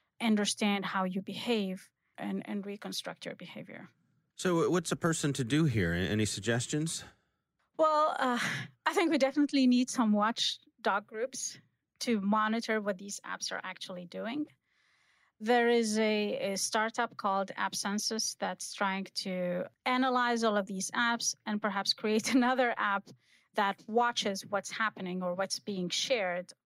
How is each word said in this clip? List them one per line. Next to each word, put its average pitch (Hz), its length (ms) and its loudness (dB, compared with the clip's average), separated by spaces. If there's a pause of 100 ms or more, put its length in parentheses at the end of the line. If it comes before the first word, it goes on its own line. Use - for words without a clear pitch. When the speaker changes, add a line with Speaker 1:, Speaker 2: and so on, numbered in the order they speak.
(200)
Speaker 1:
understand 208 640 2
how 190 200 -2
you 185 180 -2
behave 196 640 -4 (300)
and, 196 280 -4
and 202 200 -6
reconstruct 190 580 -10
your - 120 -10
behavior. - 520 -16 (480)
Speaker 2:
So 170 340 2
what's 175 220 2
a 156 40 -2
person 160 380 0
to 135 100 -2
do 143 200 4
here? 98 300 4
A-, 85 40 0 (100)
any 107 160 2
suggestions? 120 800 -2 (760)
Speaker 1:
Well, 311 400 4
uh, 247 200 2 (460)
I 320 80 2
think 330 180 4
we 320 80 4
definitely 269 480 4
need 247 240 4
some 220 220 2
watchdog 208 920 0
groups - 520 -8 (420)
to 226 200 0
monitor 214 600 2
what 196 180 -2
these 202 280 -12
apps 185 260 -8
are 180 100 -6
actually 185 440 -12
doing. 214 400 -6 (920)
There 233 280 4
is 226 300 4
a, 208 540 0
a 196 40 -4
startup 226 600 -2
called 196 420 0
AppCensus 208 800 -4
that's 185 340 -6
trying 190 340 -2 (100)
to 180 480 -4 (200)
analyze 247 600 2
all 214 120 2
of 196 100 0
these 190 260 -6
apps 233 420 0 (100)
and 214 160 -2
perhaps 196 320 -2
create 226 420 0
<laughs> - 0 -
another 254 440 4
app 202 260 0 (500)
that 196 220 0 (100)
watches 220 640 0
what's 196 220 -4
happening 185 520 -4
or 180 120 -2
what's 190 240 -4
being 185 300 -4
shared 185 640 -2 (120)